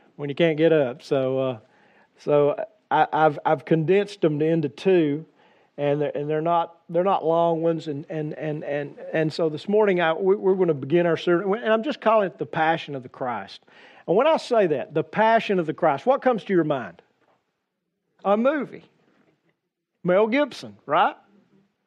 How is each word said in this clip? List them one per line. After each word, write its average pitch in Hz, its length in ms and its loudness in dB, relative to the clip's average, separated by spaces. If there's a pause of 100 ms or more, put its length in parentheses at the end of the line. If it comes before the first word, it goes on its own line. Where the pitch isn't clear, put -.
(160)
when 147 120 -10
you 143 80 -8
can't 165 220 2
get 160 160 4
up. 139 300 0
So, 131 360 -2
uh, 131 180 -2 (600)
so 147 380 2 (360)
I, 147 200 4
I've, 151 320 2
I've 156 220 -2
condensed 185 560 0
them 151 180 0
into 160 300 0
two, 160 560 0 (540)
and 143 200 0
they're, 143 160 -4
and 147 140 -6
they're 156 120 -2
not, 170 360 -2 (120)
they're 175 140 0
not 190 220 0
long 165 380 2
ones. 165 240 -2
And, 147 200 -8
and, 156 260 -8
and, 151 300 -8
and, 143 320 -6 (160)
and 156 220 -2
so 165 160 -2
this 151 180 -8
morning, 202 320 2
I, 160 140 2
we, 190 220 0
we're 196 180 2
gonna 180 220 2
begin 143 320 0
our 160 100 2
sermon, 190 460 0
and 220 100 2
I'm 226 80 2
just 269 200 -8
calling 220 260 4
it 160 100 -12
the 147 80 -8
Passion 160 480 -2
of 135 80 -10
the 120 80 -16
Christ. 113 520 -10 (460)
And 165 80 2
when 262 120 4
I 302 100 4
say 220 300 2
that, 147 260 -4
the 156 100 0
Passion 220 540 2
of 170 80 -2
the 151 80 -4
Christ, 143 320 0
what 269 160 2
comes 247 220 2
to 196 100 -4
your 170 120 4
mind? 139 360 -6 (1200)
A 202 140 2
movie. 262 460 -2 (1200)
Mel 185 240 2
Gibson, 220 580 -4
right? 190 300 2 (720)